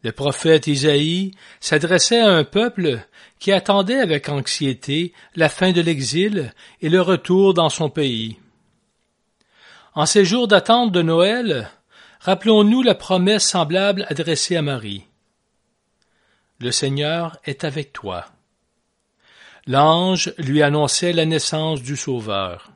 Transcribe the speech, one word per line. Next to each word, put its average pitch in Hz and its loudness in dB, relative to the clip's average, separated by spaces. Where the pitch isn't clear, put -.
Le 110 -4
prophète 143 2
Isaïe 151 0
s'adressait 170 0
à 220 6
un 165 4
peuple 190 -2
qui 196 -2
attendait 196 0
avec 156 -2
anxiété 143 -4
la 160 2
fin 185 0
de 175 2
l'exil 160 -2
et 156 -2
le 180 4
retour 185 2
dans 165 2
son 156 -4
pays. 113 -4
En 151 0
ces 202 4
jours 226 0
d'attente 226 2
de 175 2
Noël, 170 0
rappelons-nous 214 2
la 214 4
promesse 190 0
semblable 185 -2
adressée 156 -4
à 160 0
Marie. « 110 -8
Le 120 -4
Seigneur 147 -4
est 139 -10
avec 147 -8
toi. » 90 -10
L'ange 160 2
lui 151 0
annonçait 147 0
la 165 0
naissance 156 -2
du 135 -8
Sauveur. 101 -6